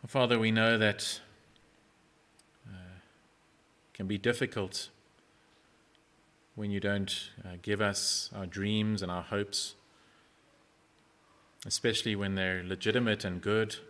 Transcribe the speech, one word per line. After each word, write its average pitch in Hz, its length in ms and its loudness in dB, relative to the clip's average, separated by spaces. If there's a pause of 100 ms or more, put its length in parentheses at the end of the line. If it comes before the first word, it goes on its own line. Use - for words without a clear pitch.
(100)
Father, 123 300 4
we 110 100 4
know 113 260 6
that, 107 440 2 (1500)
uh, 92 300 -18
it - 960 -20
can 95 140 -4
be 101 100 2
difficult 113 720 0 (1700)
when 104 160 -2
you 98 80 0
don't, 101 500 -2 (140)
uh, 92 60 -10 (120)
give 104 180 0
us - 540 0
our 98 100 -6
dreams 104 580 0
and 90 100 -4
our 90 100 -2
hopes, - 540 -4 (1900)
especially 110 520 0
when 98 180 -2
they're 92 300 0
legitimate 107 600 2
and 90 160 -4
good. 107 360 0 (140)